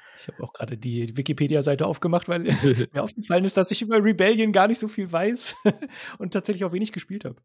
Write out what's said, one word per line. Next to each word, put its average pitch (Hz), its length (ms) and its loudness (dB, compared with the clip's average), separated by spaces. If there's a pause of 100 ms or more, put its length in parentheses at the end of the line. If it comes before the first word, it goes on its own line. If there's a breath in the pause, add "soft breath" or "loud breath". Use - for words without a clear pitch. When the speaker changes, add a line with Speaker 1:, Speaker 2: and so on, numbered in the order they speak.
(160 loud breath)
Speaker 1:
Ich - 120 -18
habe - 160 -12
auch - 80 -14
gerade 117 260 -10
die 117 380 -6
Wikipedia-Seite 143 720 0
aufgemacht, 170 420 -2
weil 170 160 -2
<laughs> 131 440 2
Speaker 2:
<laughs> - 40 -20
Speaker 1:
mir 139 100 -4
aufgefallen 185 420 0
ist, 190 120 0
dass 185 160 2
ich - 100 -4
über 226 220 2
Rebellion 214 480 4
gar 196 160 6
nicht 233 100 0
so 220 80 -6
viel 196 240 -6
weiß 202 540 -2
<laughs> - 540 -2
und 185 140 -8
tatsächlich 190 320 -2
auch 170 80 -4
wenig 214 200 -4
gespielt 190 320 -12
habe. - 200 -12